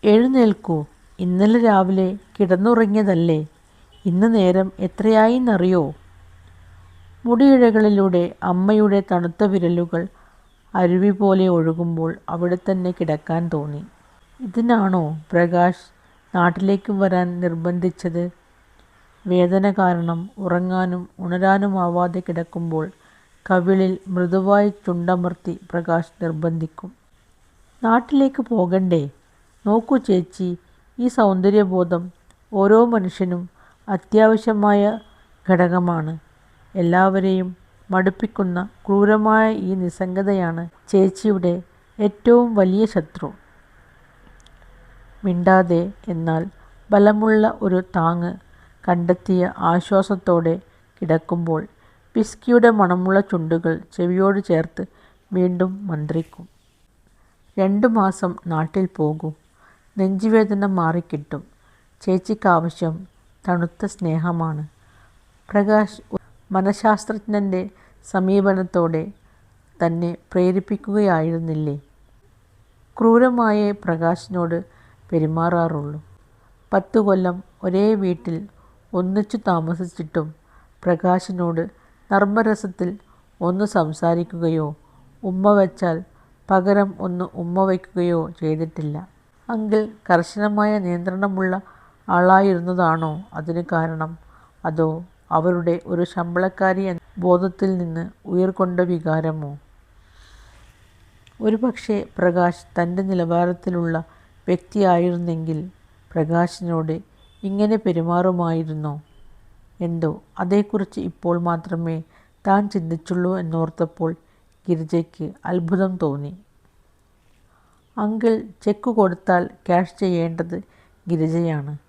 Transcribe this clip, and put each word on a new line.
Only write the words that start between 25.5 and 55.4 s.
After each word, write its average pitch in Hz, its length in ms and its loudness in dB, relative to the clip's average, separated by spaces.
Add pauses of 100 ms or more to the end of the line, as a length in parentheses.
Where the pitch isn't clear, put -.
പ്രകാശ് 170 520 -4
നിർബന്ധിക്കും. 165 680 -6 (920)
"നാട്ടിലേക്ക് 262 580 2
പോകണ്ടേ? 180 680 0 (560)
നോക്കൂ 226 300 2
ചേച്ചി, 180 600 -2 (420)
ഈ 240 80 0
സൗന്ദര്യബോധം 185 1040 2 (420)
ഓരോ 208 320 6
മനുഷ്യനും 185 640 -2 (400)
അത്യാവശ്യമായ 214 1080 2 (520)
ഘടകമാണ്. 170 680 0 (560)
എല്ലാവരെയും 185 800 2 (360)
മടുപ്പിക്കുന്ന 185 800 -2 (180)
ക്രൂരമായ 214 640 4
ഈ 190 220 -4
നിസ്സംഗതയാണ് 180 920 -4 (180)
ചേച്ചിയുടെ 190 760 2 (360)
ഏറ്റവും 233 560 4
വലിയ 196 300 4
ശത്രു." 165 460 -6 (1900)
മിണ്ടാതെ, 180 640 2 (160)
എന്നാൽ 165 380 -2 (460)
ബലമുള്ള 214 720 4
ഒരു 185 220 0 (120)
താങ്ങ് 170 380 0 (560)
കണ്ടെത്തിയ 180 680 0
ആശ്വാസത്തോടെ 180 1040 0 (400)
കിടക്കുമ്പോൾ 165 640 -2 (480)
വിസ്കിയുടെ 240 540 4
മണമുള്ള 190 500 2
ചുണ്ടുകൾ 165 600 -2 (140)
ചെവിയോട് 190 500 0
ചേർത്ത് 165 420 -2 (480)
വീണ്ടും 185 540 0